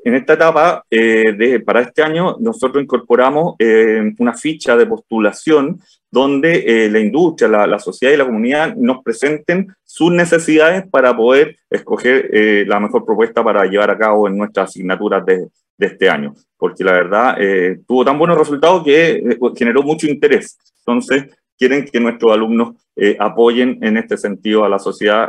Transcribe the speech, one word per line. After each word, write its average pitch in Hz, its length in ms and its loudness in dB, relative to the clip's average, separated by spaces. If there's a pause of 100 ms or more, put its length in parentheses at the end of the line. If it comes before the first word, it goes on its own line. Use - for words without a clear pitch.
en 120 100 0
esta 143 200 0
etapa, 160 560 2
eh, 113 460 2
de, 117 240 0
para 107 200 0
este 123 220 -2
año, 160 360 -2
nosotros 127 440 -2
incorporamos, 131 760 0
eh, 110 600 2
una 120 160 -2
ficha 147 420 -2
de 117 100 4
postulación 113 960 -2 (280)
donde, 135 800 0
eh, - 20 0
la 107 120 0
industria, 135 480 0
la, 104 180 2
la 101 120 0
sociedad 123 360 -2
y - 20 4
la 143 80 2
comunidad 127 520 -2
nos 127 260 -2
presenten 151 720 -4 (100)
sus - 260 -2
necesidades 170 800 2
para 127 260 2
poder 131 440 2 (100)
escoger, 123 640 -2
eh, 107 340 2
la 101 140 0
mejor 110 240 -4
propuesta 113 400 0
para 101 220 0
llevar 101 240 0
a 95 80 -2
cabo 107 280 2
en 98 120 -4
nuestras 101 320 -4
asignaturas 95 560 -4
de, 92 220 0 (280)
de 98 100 -2
este 92 220 0
año. 73 260 -4 (220)
Porque 90 280 -6
la 92 80 2
verdad, 92 460 0
eh, 95 480 -2
tuvo 123 160 0
tan 135 160 0
buenos 170 200 2
resultados 156 440 0
que, 156 340 2
eh, 113 220 -4 (200)
generó 120 240 0
mucho 156 240 -4
interés. 143 500 0 (220)
Entonces, 127 480 -2 (320)
quieren 131 260 0
que - 160 -4
nuestros 117 320 2
alumnos, 113 440 0 (180)
eh, 104 240 0
apoyen 120 640 0
en 110 160 -2
este 113 180 -6
sentido 107 480 -2
a 98 60 0
la 98 80 -2
sociedad, 104 500 -2